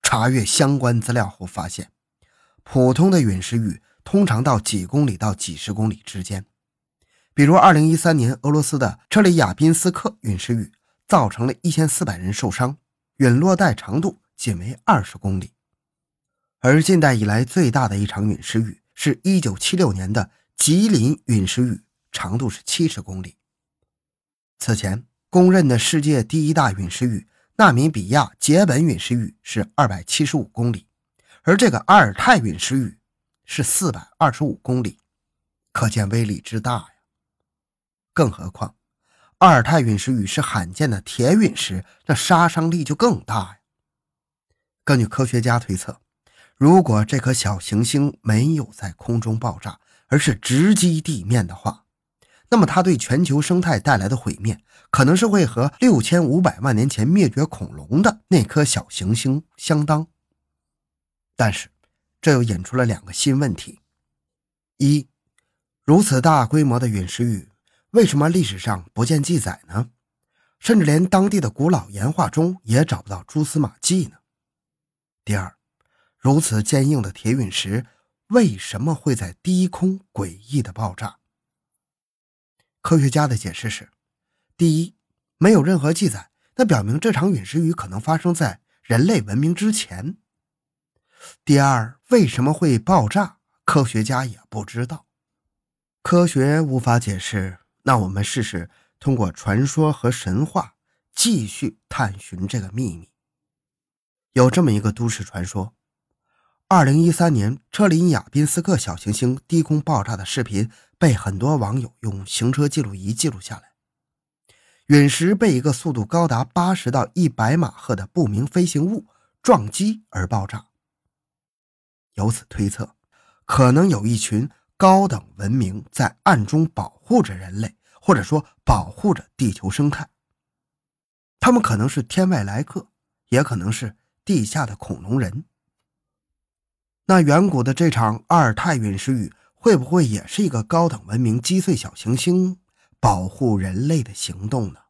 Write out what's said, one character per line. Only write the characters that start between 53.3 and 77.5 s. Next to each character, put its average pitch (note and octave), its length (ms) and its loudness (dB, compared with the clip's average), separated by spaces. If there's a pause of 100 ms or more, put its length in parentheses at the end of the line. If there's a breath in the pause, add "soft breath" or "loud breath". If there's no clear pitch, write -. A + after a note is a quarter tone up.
生 F3+ 200 0
态 D#3+ 180 0
带 C3+ 180 2
来 F#2+ 120 -2
的 B2+ 80 -2
毁 G#2 240 -6
灭， G#2+ 200 -4 (300 soft breath)
可 C3+ 140 4
能 D#3+ 120 4
是 G#3+ 120 2
会 D3+ 180 4
和 A#2 320 -2
六 F#3+ 240 4
千 E3+ 220 2
五 C#3+ 160 2
百 F3 180 0
万 A#2+ 160 0
年 A#2 140 2
前 A2 180 -2
灭 E3+ 240 4
绝 C#3+ 160 -2
恐 - 260 -14
龙 E2 300 -2
的 G#3+ 240 0
那 D#3+ 160 4
颗 D3 220 0
小 - 260 -4
行 G2 240 -4
星 C3 300 -2 (120)
相 D3+ 300 -2
当。 D#3 220 -2 (1300)
但 A2 160 0
是， - 180 -10 (500)
这 D#3 120 4
又 B2 100 4
引 G2+ 220 -2
出 B2 120 -8
了 B2+ 80 2
两 A2 200 -4
个 F2+ 80 -18
新 C#3 260 0
问 C3 160 -2
题。 - 240 -14 (1000)
一， C#3+ 300 0 (760)
如 F3 180 6
此 C3+ 180 2
大 D3+ 240 4
规 D3+ 200 0
模 B2 120 2
的 B2+ 120 -2
陨 G2 180 -4
石 A#2+ 180 -8
雨， G2+ 240 -4 (420)
为 A3 140 6
什 C#3+ 140 0
么 D3 100 2
历 F3 140 0
史 G2 160 -6
上 F#2 340 -6
不 A2+ 120 -2
见 D3 180 0
记 E3 160 -2
载 F#2+ 300 -6
呢？ G#2 220 -4 (680)
甚 A3 220 2
至 D#3+ 40 0
连 D#3 220 2
当 F#3+ 240 2
地 G3+ 100 0
的 B2+ 80 -4
古 D3+ 220 -2
老 C#3+ 180 0
岩 G2+ 220 -4
画 D#3+ 180 -2
中 F3 360 -2
也 A#2+ 200 2
找 G2 160 -4
不 - 80 -20
到 F#2+ 140 -12
蛛 D3+ 220 -4
丝 D3+ 160 -2
马 B2 200 -4
迹 F3+ 260 -2
呢？ - 100 -18 (1080)
第 G#2+ 120 -2
二， F#2 180 -8 (640)
如 C#3 220 4
此 G#2+ 240 0
坚 C3+ 240 0
硬 D3 120 0
的 F#2+ 120 -6
铁 - 180 -4
陨 B2 180 0
石， G#2 380 -6 (420 soft breath)